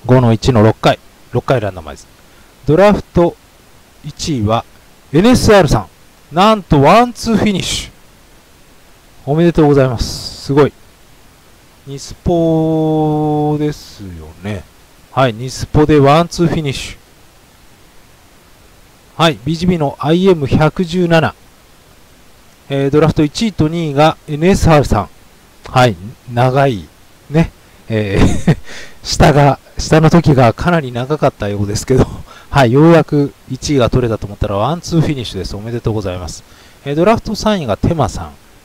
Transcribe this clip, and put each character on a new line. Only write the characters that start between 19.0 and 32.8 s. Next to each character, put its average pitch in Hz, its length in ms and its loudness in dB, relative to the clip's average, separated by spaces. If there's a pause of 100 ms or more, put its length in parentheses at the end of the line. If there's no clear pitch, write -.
は 165 140 2
い、 113 140 -6
ビ 156 100 -4
ー - 20 -4
ジ 165 100 -4
ー - 20 2
ビ 175 80 0
ー - 20 -6
の 143 220 -4
ア 147 120 -2
イ 180 140 2
エ 190 80 4
ム 147 140 -2
百 156 360 0
十 175 220 -2
七。 160 280 0 (1300)
え 139 200 -2
ー、 - 20 -2
ド 147 100 2
ラ 156 60 4
フ 151 80 0
ト 160 80 0
一 185 260 -2
位 190 40 -4
と 156 160 -2
二 160 240 -6
位 - 20 -8
が 151 220 2 (100)
エ 151 100 -6
ヌ 156 100 -2
エ 190 100 4
ス - 100 0
ア 165 60 6
ー 151 80 6
ル 123 40 0
さ 104 180 -2
ん。 - 60 -10 (600)
は 127 160 2
い、 107 80 -2 (380)
長 127 340 0
い、 95 220 -4 (420)
ね。 160 220 0 (360)
え 107 320 -2
ー、 - 360 2 (180)
<laughs> - 300 -18
下 - 280 2
が、 143 280 2 (180)
下 - 220 2
の 160 100 4
時 160 240 4
が 120 180 4
か - 200 -4
な 165 80 0
り 131 100 -8
長 131 280 -4
か 147 100 0
っ - 40 0
た 104 160 -8
よ 101 140 -4
う 101 60 -2
で 104 80 -6
す - 100 -8
け 131 80 2
ど、 131 100 2 (260)
<laughs> - 200 -20
は 139 140 2
い、 117 80 2
よ 151 180 6